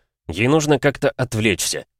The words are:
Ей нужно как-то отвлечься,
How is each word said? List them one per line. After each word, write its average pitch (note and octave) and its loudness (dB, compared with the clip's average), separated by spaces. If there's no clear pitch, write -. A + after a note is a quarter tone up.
Ей F#2 -2
нужно D3 2
как-то C#3+ 0
отвлечься, G#2+ -2